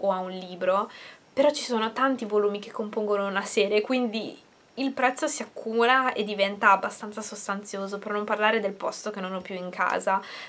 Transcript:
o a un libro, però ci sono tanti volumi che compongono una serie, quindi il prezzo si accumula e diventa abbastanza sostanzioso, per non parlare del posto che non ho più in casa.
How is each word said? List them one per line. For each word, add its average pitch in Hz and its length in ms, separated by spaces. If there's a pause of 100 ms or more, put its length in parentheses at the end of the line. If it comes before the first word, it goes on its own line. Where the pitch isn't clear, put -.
o 196 120
a 185 60
un 185 120
libro, 185 600 (420)
però 285 180
ci 294 120
sono 220 300
tanti 262 340
volumi 208 320
che 208 120
compongono 208 560
una 196 180
serie, 208 360
quindi 226 580 (360)
il 269 180
prezzo 269 340
si 294 160
accumula 233 720
e - 100
diventa 202 480
abbastanza 208 520
sostanzioso, 202 760
per 208 140
non 208 120
parlare 214 360
del 196 120
posto - 380
che 202 100
non 185 140
ho 185 60
più 180 140
in 180 160
casa. 190 500 (280)